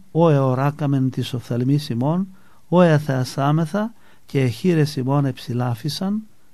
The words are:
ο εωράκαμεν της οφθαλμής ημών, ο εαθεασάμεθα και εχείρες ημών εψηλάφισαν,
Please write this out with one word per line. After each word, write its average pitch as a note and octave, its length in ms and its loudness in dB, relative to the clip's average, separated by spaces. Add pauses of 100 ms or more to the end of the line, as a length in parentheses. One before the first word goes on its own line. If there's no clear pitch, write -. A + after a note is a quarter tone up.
(120)
ο E3 180 4
εωράκαμεν C#3 800 0
της B2+ 240 -6
οφθαλμής B2+ 560 -2
ημών, D3+ 380 -2 (420)
ο F3 120 4
εαθεασάμεθα D3+ 1120 0 (320)
και C#3 160 -2
εχείρες D3 540 2
ημών C#3 300 0
εψηλάφισαν, C3+ 960 -4 (320)